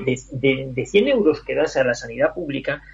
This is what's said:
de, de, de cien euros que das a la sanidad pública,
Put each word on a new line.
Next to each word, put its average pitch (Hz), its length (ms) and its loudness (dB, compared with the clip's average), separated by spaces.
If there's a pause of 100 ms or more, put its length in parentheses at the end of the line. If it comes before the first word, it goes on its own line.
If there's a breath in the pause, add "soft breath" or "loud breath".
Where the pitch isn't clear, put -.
de, 127 160 -2 (120)
de, 135 400 0
de 123 140 -4
cien 220 220 4
euros 220 340 2
que 131 120 -6
das 151 220 0
a 135 80 4
la 123 100 2
sanidad 120 400 -2
pública, 143 480 -6 (120 loud breath)